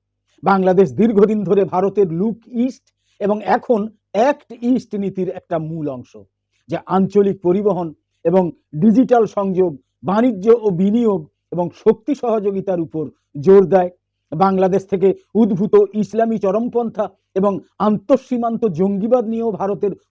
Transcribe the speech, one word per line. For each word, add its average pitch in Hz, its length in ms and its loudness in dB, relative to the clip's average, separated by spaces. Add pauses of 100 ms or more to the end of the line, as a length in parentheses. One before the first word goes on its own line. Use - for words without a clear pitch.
(420)
বাংলাদেশ 185 540 2
দীর্ঘদিন 208 480 2
ধরে 196 200 2
ভারতের 190 480 -2
লুক 196 240 -4 (100)
ইস্ট 247 360 -6 (380)
এবং 208 220 -2
এখন 226 460 -2 (240)
অ্যাক্ট 254 500 -2
ইস্ট 240 320 -2
নীতির 190 360 -6
একটা 180 280 -8
মূল 160 300 -8
অংশ, 127 280 -12 (520)
যা 160 180 -8
আঞ্চলিক 190 540 0
পরিবহন 175 540 -2 (300)
এবং 175 260 2 (260)
ডিজিটাল 226 500 4
সংযোগ, 185 500 -2 (260)
বাণিজ্য 208 480 0 (120)
ও 214 80 0
বিনিয়োগ 196 600 0 (220)
এবং 175 220 -4
শক্তি 226 400 -2
সহযোগিতার 196 640 -4
উপর 156 300 -8 (300)
জোর 190 260 6
দেয়। 180 240 2 (460)
বাংলাদেশ 190 500 2
থেকে 185 280 0 (200)
উদ্ভূত 208 400 0 (180)
ইসলামী 220 460 -2
চরমপন্থা 220 720 -2 (240)
এবং 190 240 -2 (200)
আন্তঃসীমান্ত 233 880 -2
জঙ্গিবাদ 202 640 0
নিয়েও 226 260 -4
ভারতের 196 380 -4 (200)